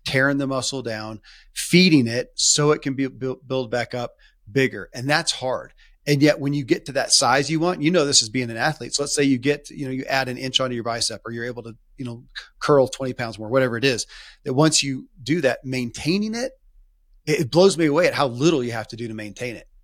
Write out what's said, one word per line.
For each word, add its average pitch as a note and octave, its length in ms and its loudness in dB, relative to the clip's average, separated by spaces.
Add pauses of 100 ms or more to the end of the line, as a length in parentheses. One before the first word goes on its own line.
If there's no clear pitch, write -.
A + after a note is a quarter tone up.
tearing C#3 320 2
the C#3 80 -2
muscle C3 360 -4
down, G#2+ 380 -8 (320)
feeding F3 540 4
it A#2+ 300 -4
so - 340 2
it D3+ 100 2
can C3+ 140 -4
be C3+ 140 -2
built, B2+ 380 -10
build C3 240 -4
back A#2+ 220 -4
up A#2+ 240 -8 (340)
bigger. A2+ 440 0
And B2+ 160 -4
that's D#3 220 0
hard. A2+ 420 -6 (320)
And D3 160 4
yet D3 180 6
when C#3+ 140 -2
you C#3+ 100 -2
get E3+ 220 -2
to C#3 60 -12
that B2+ 200 -2
size C#3 380 4
you D#3 100 0
want, F3 220 -2
you D#3 80 4
know, E3 160 4
this C#3 160 2
is A2 80 -4
being A#2+ 200 -4
an A2+ 60 -8
athlete. B2+ 380 -4
So C#3+ 80 -2
let's C#3+ 120 -6
say D3 100 2
you C3+ 120 4
get, C#3+ 320 -2
you D3 160 -10
know, C3 80 -8
you C3 120 -6
add C3+ 240 -2
an B2 100 -6
inch B2+ 200 -2
onto B2+ 160 -2
your A#2 100 -6
bicep, A2+ 420 -4
or A#2 60 -10
you're A#2 120 -8
able A#2+ 200 -10
to, A#2 120 -16 (220)
you B2+ 80 -10
know, A#2+ 180 -14 (340)
curl C#3 300 6
twenty C3 240 -8
pounds A2+ 260 -8
more, G#2+ 100 -10
whatever B2+ 280 2
it A2+ 80 -2
is, B2+ 220 2 (380)
that C3 100 -4
once D3+ 280 4
you C3+ 260 -6 (140)
do D3+ 200 -2
that, B2 200 2
maintaining D3 720 -4
it, C4 180 -6 (760)
it, D3+ 140 2
it B2 100 -4
blows F3+ 260 6
me E3 80 0
away D#3 220 4
at B2 80 0
how C3+ 140 0
little C3 360 0
you A#2 80 -6
have A2 160 -8
to A2+ 80 -16
do A2+ 120 -8
to A2 60 -10
maintain G#2+ 420 -10
it. D2 120 -20 (160)